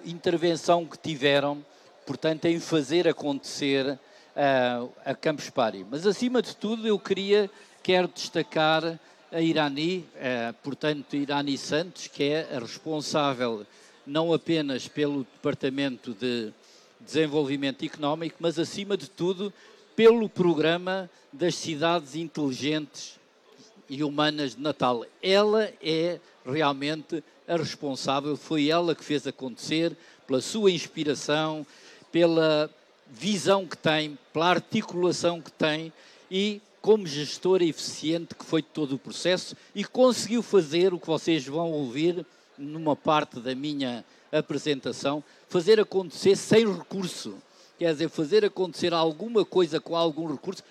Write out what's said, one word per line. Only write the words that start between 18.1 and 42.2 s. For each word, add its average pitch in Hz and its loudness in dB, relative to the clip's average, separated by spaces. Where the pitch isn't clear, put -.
mas, 165 0
acima 196 -4
de 143 -6
tudo, 185 -2
pelo 226 8
programa 180 2
das 165 0
cidades 160 -2
inteligentes 147 -4
e 139 -4
humanas 147 0
de 117 -14
Natal. 127 0
Ela 208 2
é 160 -2
realmente 147 -2
a 170 0
responsável, 143 -2
foi 147 0
ela 170 2
que - -10
fez 147 -2
acontecer, 143 -4
pela 131 0
sua 208 2
inspiração, 156 -2
pela 160 4
visão 180 0
que - -12
tem, 156 0
pela 165 2
articulação 175 0
que - -20
tem 160 -2
e 202 -2
como 202 4
gestora 156 0
eficiente 156 -4
que - -18
foi 160 -2
todo 143 -4
o 127 -4
processo - -4
e 196 -4
conseguiu 240 2
fazer 175 2
o 170 -4
que - -18
vocês 160 0
vão 165 -4
ouvir 156 -2